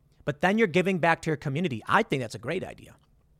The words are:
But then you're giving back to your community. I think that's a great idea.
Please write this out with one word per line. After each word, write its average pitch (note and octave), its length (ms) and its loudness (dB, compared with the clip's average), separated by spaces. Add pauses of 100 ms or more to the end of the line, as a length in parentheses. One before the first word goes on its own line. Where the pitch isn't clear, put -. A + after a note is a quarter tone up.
(240)
But - 160 -4
then F#3+ 160 2
you're A3+ 120 4
giving F3 320 0
back E3 200 2
to E3 100 -4
your D3+ 60 0
community. C#3 500 -4
I F#3+ 160 2
think C#3+ 200 -4
that's A2 120 -10
a A2+ 40 -12
great C3 260 -8
idea. - 320 -16 (440)